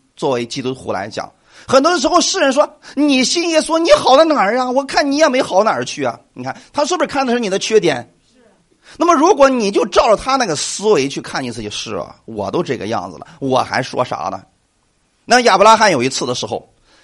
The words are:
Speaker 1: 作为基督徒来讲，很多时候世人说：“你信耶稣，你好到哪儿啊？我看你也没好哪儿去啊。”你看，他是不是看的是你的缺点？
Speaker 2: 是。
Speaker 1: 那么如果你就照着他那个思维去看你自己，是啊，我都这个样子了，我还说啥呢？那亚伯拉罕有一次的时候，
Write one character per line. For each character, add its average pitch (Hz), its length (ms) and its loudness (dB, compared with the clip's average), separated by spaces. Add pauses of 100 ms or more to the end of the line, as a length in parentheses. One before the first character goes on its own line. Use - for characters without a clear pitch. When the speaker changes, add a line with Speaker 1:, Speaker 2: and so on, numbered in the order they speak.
(140)
Speaker 1:
作 151 180 -4
为 120 120 -2
基 120 160 -10
督 127 140 -6
徒 110 180 -10
来 98 160 -6
讲， 90 240 -12 (340)
很 269 160 4
多 339 160 2
时 277 80 -2
候 330 140 2
世 - 200 -2
人 277 120 2
说 294 160 2 (260)
：“你 262 300 2
信 339 240 -2
耶 320 120 2
稣， 330 180 -2
你 339 140 0
好 262 240 6
到 320 80 6
哪 294 180 2
儿 214 160 0
啊？ 254 120 -2
我 269 140 -2
看 294 260 -2
你 277 60 -2
也 311 120 4
没 254 140 0
好 190 220 2
哪 214 80 2
儿 127 120 -2
去 139 200 -8
啊。” 117 160 -4 (140)
你 123 100 -12
看， 135 100 -8 (200)
他 294 100 0
是 359 120 -2
不 320 60 -2
是 190 60 0
看 311 180 -2
的 233 60 -2
是 247 80 0
你 220 80 -4
的 185 100 -2
缺 214 220 2
点？ 135 320 -2 (180)
Speaker 2:
是。 - 80 -20 (600)
Speaker 1:
那 330 80 0
么 349 80 4
如 320 200 4
果 269 140 6
你 233 220 0
就 285 160 0
照 302 220 2
着 214 80 4
他 262 200 -2
那 254 80 -2
个 165 100 -2
思 185 340 -4
维 143 200 2
去 139 140 -8
看 156 200 -8
你 123 80 -8
自 113 120 -10
己， 104 80 -8
是 107 260 -10
啊， - 200 -10 (100)
我 104 240 -8
都 170 120 -2
这 131 140 -4
个 98 120 -8
样 98 220 -6
子 78 80 -18
了， - 80 -20 (140)
我 131 180 0
还 117 240 -2
说 127 220 -6
啥 - 260 -6
呢？ 95 120 -10 (840)
那 247 160 4
亚 220 160 4
伯 190 80 4
拉 220 120 8
罕 214 140 4
有 135 120 2
一 131 60 0
次 - 160 -4
的 123 100 -4
时 120 120 -6
候， - 260 -10 (320)